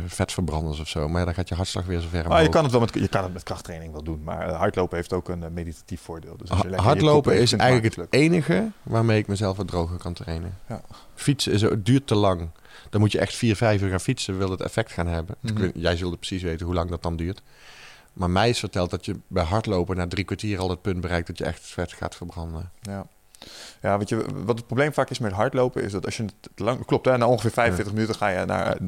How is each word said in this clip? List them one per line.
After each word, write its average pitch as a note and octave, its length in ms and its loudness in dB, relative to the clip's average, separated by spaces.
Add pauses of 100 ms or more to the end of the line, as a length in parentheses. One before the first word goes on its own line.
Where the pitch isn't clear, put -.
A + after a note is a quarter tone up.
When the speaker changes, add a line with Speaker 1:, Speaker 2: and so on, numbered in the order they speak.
Speaker 1:
vetverbranders D#2 720 -2
of D#2+ 80 -8
zo. D2+ 220 -2
Maar E2+ 100 0
ja, F2+ 60 2
dan E2+ 80 0
gaat F2 160 -4
je E2+ 60 -2
hartslag F#2+ 300 -2
weer F2+ 140 -2
zo E2+ 80 -4
ver F2 140 -4
Speaker 2:
Maar D#2+ 80 -6
Speaker 1:
omhoog. E3 140 6
Speaker 2:
je D#3 60 6
kan E3 140 4
het C#3 80 0
wel A#2+ 100 6
met, A2+ 120 2
je G2+ 140 0
kan G2 160 0
het F2+ 100 -8
met F2+ 100 -12
krachttraining E2 480 -10
wel D#2 120 -12
doen, D#2 200 -6
maar, E2 260 -6
eh, E2+ 80 -4
hardlopen F2+ 400 0
heeft F2 160 -4
ook F#2 160 -4
een, F2 140 -6
eh, E2 60 -8
meditatief E2+ 520 -8
voordeel. E2 360 -14
Dus - 120 -14
als - 100 0
je - 60 2
Speaker 1:
Ha-, F2+ 40 -4
Speaker 2:
lekker F#2 120 0
je F#2+ 120 4
Speaker 1:
hardlopen D3+ 380 6
Speaker 2:
kop G#2 100 6
Speaker 1:
is A#2+ 80 6
Speaker 2:
kunt A2+ 120 2
maken, A2+ 120 8
Speaker 1:
eigenlijk A2+ 220 2
het F2 160 -8
Speaker 2:
lukt. C#3 120 6
Speaker 1:
enige F3 480 2 (120)
waarmee A2+ 360 2
ik G#2 80 -2
mezelf G2 300 0
wat G2+ 100 -4
droger F2 300 -2
kan F2 160 -8
trainen. E2+ 440 -8 (120)
Speaker 2:
Ja. A2+ 120 -10 (340)
Speaker 1:
Fietsen - 380 0
is, G2+ 80 4
het G#2 240 2
duurt C3 220 4
te - 80 2
lang. F#2 340 2 (400)
Dan G#2 120 2
moet G#2 100 6
je - 80 2
echt - 160 0
vier, A2+ 200 2
vijf G#2+ 260 4
uur G2 80 0
gaan F#2 100 0
fietsen, G2+ 380 -2
wil F#2+ 140 0
het F#2 100 -4
effect - 300 -2
gaan E2+ 160 -2
hebben. E2+ 340 -4
Ik A2 120 -4
Speaker 2:
Mhm. G2 80 -2
Speaker 1:
weet, F#2 140 2
jij E2+ 220 0
zult F2+ 200 -4
precies F#2+ 260 -6
weten E2+ 220 -4
hoe F2 100 -2
lang E2+ 140 0
dat E2+ 140 -6
dan E2 120 -2
duurt. E2+ 260 -4 (720)
Maar F#2 160 0
mij G2 200 4
is A#2+ 100 0
verteld F#2 300 -2
dat - 160 -6
je F#2+ 220 -6
bij F2+ 160 0
hardlopen F#2 540 0
na F2+ 100 0
drie F#2+ 160 -2
kwartier G2+ 360 -4
al F#2 100 0
het F2 120 -4
punt F2+ 200 -2
bereikt E2+ 260 -2
dat F2 100 -10
je - 80 -6
echt E2 160 -4
vet - 320 -6
gaat - 220 -6
verbranden. E2+ 560 -10 (100)
Speaker 2:
Ja. G2 240 -10 (760)
Ja, G2+ 160 2
weet G2+ 120 -2
je, A2+ 160 0 (200)
wat A2+ 120 2
het A#2 80 -10
probleem C#3+ 280 0
vaak C3+ 160 0
is C3 100 -6
met A2 120 -2
hardlopen, B2+ 520 0
is G2+ 80 -4
dat G2 140 -4
als G2+ 120 -6
je A#2 60 -4
het G2+ 100 -4 (220)
lang, G#2+ 300 -2
klopt, - 200 2
hè, B2+ 120 6
na A#2+ 100 4
ongeveer A#2 240 2
vijfenveertig G#2 420 2
Speaker 1:
Ja. G#2+ 60 0
Speaker 2:
minuten A2 200 0
ga G#2 80 0
je F#2 180 0
naar, F#2+ 320 0 (100)